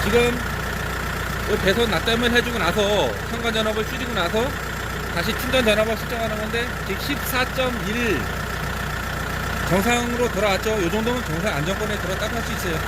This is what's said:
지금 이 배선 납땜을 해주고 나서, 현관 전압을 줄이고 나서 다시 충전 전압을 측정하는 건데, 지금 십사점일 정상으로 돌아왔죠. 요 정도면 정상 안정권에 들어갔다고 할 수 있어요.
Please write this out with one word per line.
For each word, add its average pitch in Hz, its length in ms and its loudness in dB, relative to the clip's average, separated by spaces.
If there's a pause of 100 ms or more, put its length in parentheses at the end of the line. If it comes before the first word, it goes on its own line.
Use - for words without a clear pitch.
지금 240 360 4 (1120)
이 208 120 2
배선 202 260 4
납땜을 233 420 2
해주고 240 280 2
나서, 190 500 4 (220)
현관 233 220 -2
전압을 220 340 0
줄이고 247 260 -4
나서 208 320 2 (720)
다시 170 240 0
충전 254 260 2
전압을 214 320 4
측정하는 226 400 -2
건데, 226 300 -2 (180)
지금 - 160 -2
십사점일 240 1200 0 (1500)
정상으로 240 640 2
돌아왔죠. 196 380 2 (120)
요 170 80 2
정도면 226 360 0
정상 170 300 0
안정권에 202 440 0
들어갔다고 196 380 -2
할 220 60 -2
수 220 100 -4
있어요. 165 340 -2